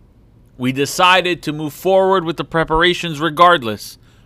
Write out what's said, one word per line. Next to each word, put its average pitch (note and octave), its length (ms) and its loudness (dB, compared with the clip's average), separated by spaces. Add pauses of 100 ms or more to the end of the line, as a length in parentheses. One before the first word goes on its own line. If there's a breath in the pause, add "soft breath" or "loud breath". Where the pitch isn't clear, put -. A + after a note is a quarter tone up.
(580)
We B2+ 140 -2
decided F3+ 720 0
to D3+ 120 -6
move D3+ 180 -8
forward F#3+ 520 2
with D#3+ 120 -6
the D#3 80 -8
preparations E3 760 -2
regardless, D3+ 800 2 (280 soft breath)